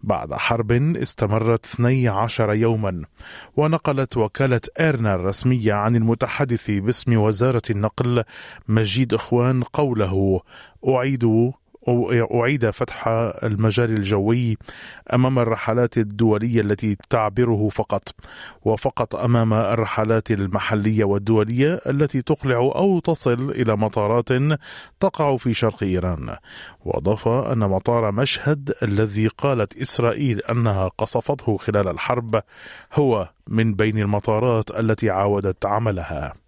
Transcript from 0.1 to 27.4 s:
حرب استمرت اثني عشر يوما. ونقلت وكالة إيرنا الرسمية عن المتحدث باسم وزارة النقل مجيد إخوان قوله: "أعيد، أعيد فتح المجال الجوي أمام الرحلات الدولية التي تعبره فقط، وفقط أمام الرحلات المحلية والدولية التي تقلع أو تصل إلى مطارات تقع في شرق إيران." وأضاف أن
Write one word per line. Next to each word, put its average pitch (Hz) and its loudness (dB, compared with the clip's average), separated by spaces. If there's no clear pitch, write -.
حرب 117 -2
استمرت 117 0
اثني 123 0
عشر 107 0
يوما. 107 0
ونقلت 147 0
وكالة 120 0
إيرنا 117 2
الرسمية 107 0
عن 104 2
المتحدث 117 0
باسم 107 2
وزارة 110 2
النقل 117 0
مجيد 110 2
إخوان 123 0
قوله: 98 0
"أعيد، 123 2
أعيد 120 2
فتح - -4
المجال 110 2
الجوي 107 0
أمام 131 4
الرحلات 113 0
الدولية 110 2
التي 104 0
تعبره 107 2
فقط، - -4
وفقط 110 -2
أمام 117 2
الرحلات 110 0
المحلية 104 0
والدولية 110 2
التي 139 0
تقلع 139 0
أو 170 2
تصل 135 0
إلى 110 0
مطارات 107 0
تقع 147 0
في 120 0
شرق 107 0
إيران." 90 -2
وأضاف 101 0
أن 117 0